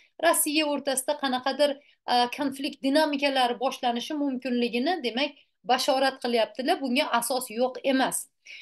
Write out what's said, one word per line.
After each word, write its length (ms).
Rossiya 500
o'rtasida 500
qanaqadir, 580
e, 120
konflikt 560
dinamikalari 760
boshlanishi 540
mumkinligini, 880
demak, 300
bashorat 560
qilyaptilar. 600
Bunga 260
asos 420
yo'q 320
emas. 460